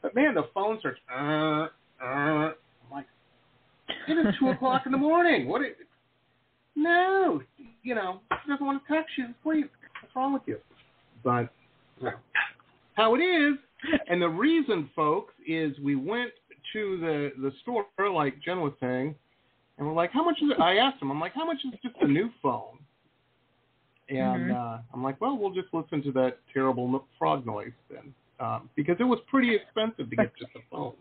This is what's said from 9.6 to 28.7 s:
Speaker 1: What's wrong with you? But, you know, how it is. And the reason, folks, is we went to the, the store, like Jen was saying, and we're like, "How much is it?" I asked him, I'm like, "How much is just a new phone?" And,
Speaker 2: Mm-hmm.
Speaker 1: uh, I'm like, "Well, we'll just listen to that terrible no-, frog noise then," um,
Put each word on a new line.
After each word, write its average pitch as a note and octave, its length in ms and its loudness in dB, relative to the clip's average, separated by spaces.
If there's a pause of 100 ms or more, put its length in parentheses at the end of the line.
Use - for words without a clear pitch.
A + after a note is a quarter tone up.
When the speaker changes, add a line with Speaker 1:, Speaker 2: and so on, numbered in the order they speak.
Speaker 1:
What's - 120 -16
wrong C4+ 180 0
with C4 120 -4
you? - 120 -6 (680)
But, A#2+ 260 2 (500)
you B2+ 80 -8
know, - 60 -6 (840)
how A3+ 200 6
it C4+ 40 2
is. D#4+ 360 4 (520)
And F3 140 2
the E3+ 80 2
reason, A3 680 2
folks, D#3+ 380 0 (140)
is D#3+ 260 -2 (100)
we C#3 120 2
went G#3 340 -2 (440)
to G3+ 260 -4
the, D3 320 -2 (100)
the C3+ 100 -2 (120)
store, A3+ 220 -2 (280)
like D3 300 0
Jen F3+ 180 -2
was C#3+ 180 -2
saying, B2+ 360 -2 (600)
and C#3+ 100 -4
we're D#3 60 -4
like, E3+ 180 2
"How D4 120 0
much E4+ 200 2
is D4 80 4
it?" - 100 0
I F#3 160 6
asked C4 240 2
him, C#3 100 -2
I'm D3 80 -4
like, F3 140 -4
"How D#4 120 -4
much E4 200 -2
is B3+ 160 -10
just A#3+ 200 -10
a - 60 4
new E3+ 220 4 (120)
phone?" - 360 -4 (1300)
And, C3+ 100 -4 (320)
Speaker 2:
Mm-hmm. - 40 -
Speaker 1:
uh, A#2 220 -6 (160)
I'm B2+ 100 -6
like, C3+ 180 -6
"Well, C4 160 -2
we'll G3 160 -4
just F3+ 200 -6
listen D#3 300 -4
to C#3 100 -4
that B2+ 240 2 (160)
terrible B2+ 340 0
no-, C3 180 -2 (120)
frog D3+ 280 0
noise G#2+ 260 -8 (180)
then," C#3 240 -18 (260)
um, A2+ 360 -6